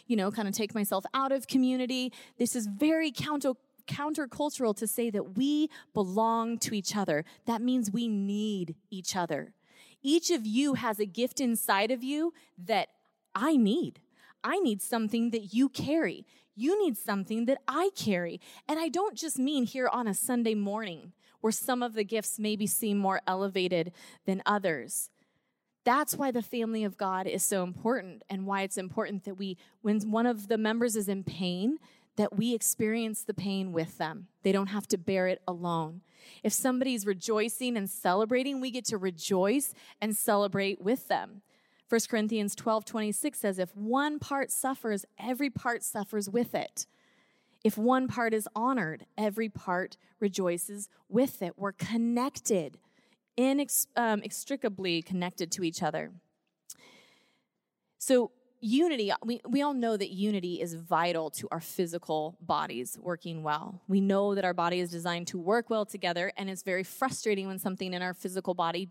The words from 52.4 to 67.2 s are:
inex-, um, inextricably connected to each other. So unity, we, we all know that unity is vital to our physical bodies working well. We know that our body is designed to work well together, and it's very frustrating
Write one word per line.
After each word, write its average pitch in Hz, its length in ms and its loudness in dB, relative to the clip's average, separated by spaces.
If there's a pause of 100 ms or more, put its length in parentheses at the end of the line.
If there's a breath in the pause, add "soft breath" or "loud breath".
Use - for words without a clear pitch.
inex-, 269 560 2
um, 226 240 2
inextricably 202 800 -2
connected 175 520 -4
to 190 100 -2
each 165 180 -2
other. 156 300 -2 (1900 soft breath)
So 247 320 4 (320)
unity, 247 480 2 (140)
we, 233 240 -4
we 269 140 2
all 285 120 2
know 233 220 2
that 196 140 -2
unity 190 500 -2
is 170 140 -4
vital 165 560 0
to - 200 -8
our 170 120 -4
physical 165 800 -4
bodies 151 600 -2
working 165 400 -6
well. 156 460 -4
We 196 140 4
know 196 340 4
that 196 80 0
our 180 100 2
body 175 280 2
is 170 100 -4
designed 170 360 -4
to - 100 -6
work 202 320 2
well 220 160 0
together, 180 500 -2
and 190 140 -6
it's 185 140 -8
very 185 200 0
frustrating 202 640 -2